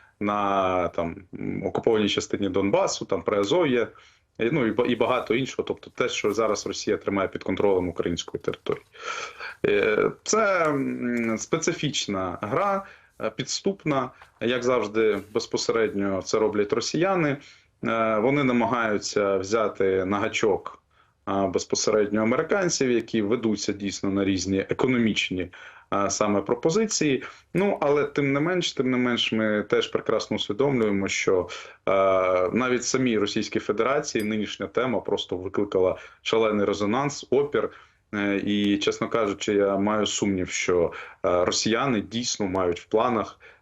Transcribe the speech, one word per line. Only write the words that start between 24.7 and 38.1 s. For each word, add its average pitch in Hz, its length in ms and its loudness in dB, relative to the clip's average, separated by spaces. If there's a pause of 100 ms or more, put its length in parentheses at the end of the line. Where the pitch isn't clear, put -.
е, 98 160 0
саме 101 320 0
пропозиції. 160 840 0 (300)
Ну, 196 280 0
але 147 220 2
тим 143 300 0
не 143 60 0
менш, 175 340 -2
тим 127 180 0
не 127 60 0
менш, 123 340 0
ми 107 320 0
теж - 240 0
прекрасно - 480 -2
усвідомлюємо, 104 720 0
що, 92 420 0 (400)
е, - 20 4 (600)
навіть 123 300 0
самій 127 340 0
Російській 104 420 -2
Федерації 117 640 -2
нинішня 104 440 -4
тема 117 320 -2
просто - 380 -4
викликала 92 600 0 (240)
шалений 107 440 2
резонанс, 104 640 -2
опір. 123 400 0 (440)